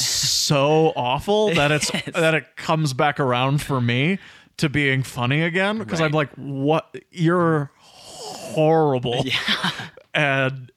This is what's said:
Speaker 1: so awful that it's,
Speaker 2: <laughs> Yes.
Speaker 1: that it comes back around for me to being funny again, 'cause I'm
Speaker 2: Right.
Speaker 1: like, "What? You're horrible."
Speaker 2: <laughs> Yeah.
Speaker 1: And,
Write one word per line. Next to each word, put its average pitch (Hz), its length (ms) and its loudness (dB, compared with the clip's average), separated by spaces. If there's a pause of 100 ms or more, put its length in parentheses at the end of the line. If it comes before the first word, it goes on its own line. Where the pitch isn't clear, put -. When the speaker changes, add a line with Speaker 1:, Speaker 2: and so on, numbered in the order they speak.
Speaker 1:
so 156 880 2
awful 165 580 0
that 147 180 2
it's, 151 200 -2
Speaker 2:
<laughs> - 20 -4
Yes. 170 100 -4 (100)
Speaker 1:
that 160 200 2
it 147 220 -4
comes 156 380 0
back 147 260 2
around 135 420 2
for 135 200 -2
me 127 380 0 (380)
to 160 120 0
being 135 340 0
funny 131 380 -2
again, 190 440 -2
'cause 175 140 -4
I'm 156 120 0
Speaker 2:
Right. 147 180 0
Speaker 1:
like, - 60 -20
"What? 139 600 -2 (160)
You're 165 680 2
horrible." 139 1500 0
Speaker 2:
<laughs> - 0 -
Yeah. 170 460 -2 (460)
Speaker 1:
And, 135 600 0